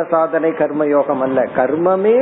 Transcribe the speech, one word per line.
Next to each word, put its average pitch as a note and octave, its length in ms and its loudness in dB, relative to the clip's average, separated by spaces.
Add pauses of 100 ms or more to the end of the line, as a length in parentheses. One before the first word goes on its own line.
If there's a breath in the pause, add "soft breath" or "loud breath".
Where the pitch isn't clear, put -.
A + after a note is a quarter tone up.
சாதனை D#3+ 460 0
கர்ம D3+ 320 -2
யோகம் C#3+ 360 0
அல்ல, C3 180 0 (120)
கர்மமே F3+ 720 0